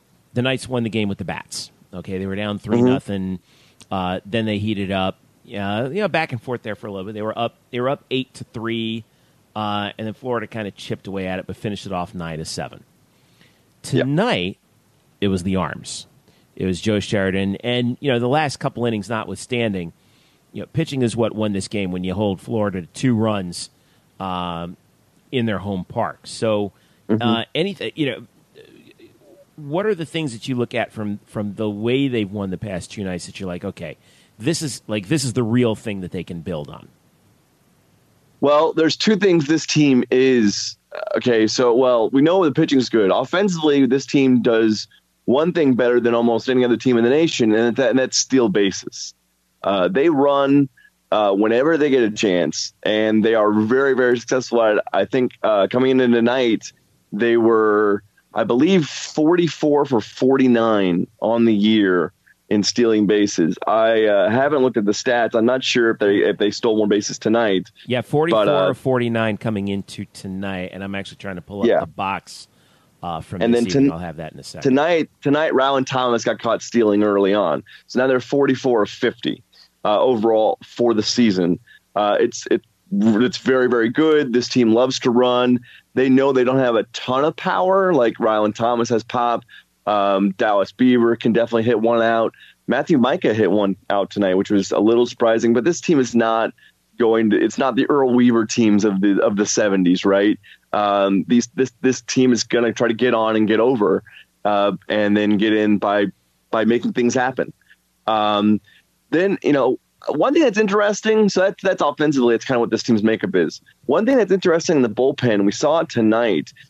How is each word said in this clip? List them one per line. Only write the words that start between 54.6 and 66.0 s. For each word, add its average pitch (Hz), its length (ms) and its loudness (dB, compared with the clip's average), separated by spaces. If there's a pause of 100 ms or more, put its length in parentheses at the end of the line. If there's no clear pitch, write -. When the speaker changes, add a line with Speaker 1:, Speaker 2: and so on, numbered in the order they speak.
Speaker 2:
at 107 140 4
it. - 160 0
I 98 140 0
think, 127 260 -2 (100)
uh, 104 300 2
coming 131 200 2
into 127 180 4
tonight, 117 640 0 (400)
they 117 240 2
were, 107 640 2 (300)
I 110 100 0
believe, 143 420 2
forty-four 151 1000 0
for 127 160 0
forty-nine 113 1080 2 (140)
on 117 240 2
the 113 100 4
year 101 560 2 (380)
in 104 140 2
stealing 110 440 2
bases. 101 580 2
I, 110 380 2
uh, 101 260 2
haven't 135 320 0
looked 127 140 0
at 107 80 -2
the 101 80 0
stats. 120 440 -2
I'm 113 100 2
not 131 180 0
sure 117 280 0
if 104 80 -4
they, 101 180 2